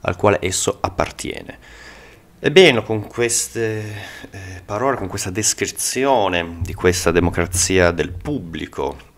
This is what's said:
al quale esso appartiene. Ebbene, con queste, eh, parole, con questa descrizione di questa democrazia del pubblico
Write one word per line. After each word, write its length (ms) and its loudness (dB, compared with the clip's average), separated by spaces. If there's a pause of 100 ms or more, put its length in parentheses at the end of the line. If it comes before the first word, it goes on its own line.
al 140 -2
quale 260 4
esso 380 -2
appartiene. 800 -6 (800)
Ebbene, 440 6
con 240 -4
queste, 760 -2 (480)
eh, 340 -14
parole, 320 -2
con 100 -6
questa 220 -6
descrizione 1300 0
di 120 -6
questa 380 2
democrazia 800 2
del 200 -2
pubblico 1080 -8